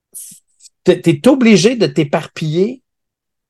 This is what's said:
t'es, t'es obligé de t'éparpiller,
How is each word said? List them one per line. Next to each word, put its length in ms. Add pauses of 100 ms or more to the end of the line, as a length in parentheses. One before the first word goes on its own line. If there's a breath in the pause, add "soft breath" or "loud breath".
(840)
t'es, 180
t'es 260
obligé 480
de 100
t'éparpiller, 960 (680)